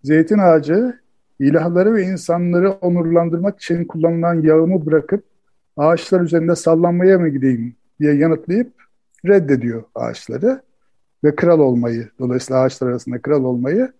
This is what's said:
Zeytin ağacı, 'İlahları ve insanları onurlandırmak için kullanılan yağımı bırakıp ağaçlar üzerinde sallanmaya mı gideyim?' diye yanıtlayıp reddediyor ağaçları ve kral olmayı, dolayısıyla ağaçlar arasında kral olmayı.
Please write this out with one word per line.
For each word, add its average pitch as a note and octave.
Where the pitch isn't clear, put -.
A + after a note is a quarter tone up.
Zeytin D#3+
ağacı, F3+
'İlahları E3+
ve G3+
insanları F3
onurlandırmak E3+
için E3+
kullanılan E3
yağımı D#3+
bırakıp D#3
ağaçlar E3
üzerinde E3
sallanmaya F3
mı E3+
gideyim?' B2+
diye D3
yanıtlayıp E3
reddediyor C3+
ağaçları A#2+
ve D3
kral E3+
olmayı, A#2+
dolayısıyla B2+
ağaçlar B2+
arasında B2
kral C#3
olmayı. C3+